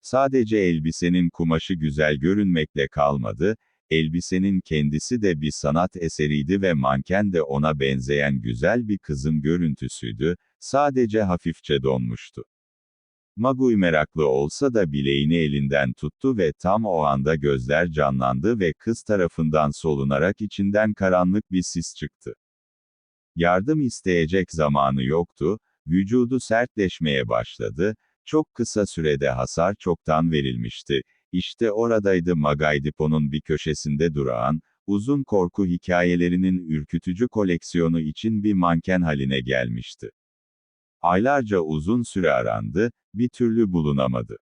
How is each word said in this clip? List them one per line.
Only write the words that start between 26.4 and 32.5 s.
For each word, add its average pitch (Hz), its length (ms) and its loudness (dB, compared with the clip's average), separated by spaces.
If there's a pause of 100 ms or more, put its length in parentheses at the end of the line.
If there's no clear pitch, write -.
başladı, 58 680 -4 (300)
çok 156 280 -2
kısa 107 320 -2
sürede 71 440 0
hasar 80 460 -2
çoktan 82 560 0
verilmişti. 65 680 -4 (300)
İşte 104 400 -2
oradaydı 101 640 2
Magaidipo'nun 76 960 0